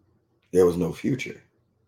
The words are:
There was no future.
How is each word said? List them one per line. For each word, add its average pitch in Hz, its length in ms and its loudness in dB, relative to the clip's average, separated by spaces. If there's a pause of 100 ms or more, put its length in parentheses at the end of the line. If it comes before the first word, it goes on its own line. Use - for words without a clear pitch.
(540)
There 90 120 6
was 87 120 2
no 82 160 -2
future. - 480 -6 (460)